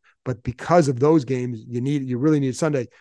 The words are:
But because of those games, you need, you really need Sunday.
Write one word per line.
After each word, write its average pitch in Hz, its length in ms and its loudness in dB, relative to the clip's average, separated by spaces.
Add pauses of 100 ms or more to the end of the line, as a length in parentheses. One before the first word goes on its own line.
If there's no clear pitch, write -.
(240)
But - 180 -6
because 165 460 2
of 127 100 -2
those 147 280 4
games, 123 420 -4
you 120 140 -6
need, 139 220 -2
you 123 120 -4
really 147 240 2
need 131 160 -2
Sunday. 143 320 -2 (120)